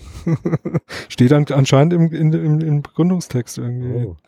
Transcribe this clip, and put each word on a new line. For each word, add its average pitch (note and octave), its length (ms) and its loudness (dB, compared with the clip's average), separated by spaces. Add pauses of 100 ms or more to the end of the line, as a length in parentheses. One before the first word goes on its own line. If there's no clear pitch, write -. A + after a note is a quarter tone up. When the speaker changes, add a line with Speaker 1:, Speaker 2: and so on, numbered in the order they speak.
(260)
Speaker 1:
<laughs> E3 120 0 (720)
Steht B2 240 4
an-, D3 160 4
anscheinend C#3 440 4
im, E3 200 2
in, D#3 200 0
im, D#3+ 260 0
im D3+ 240 0
Begründungstext E3 720 -4
irgendwie B2 500 -6
Speaker 2:
Oh. E2+ 80 -12 (120)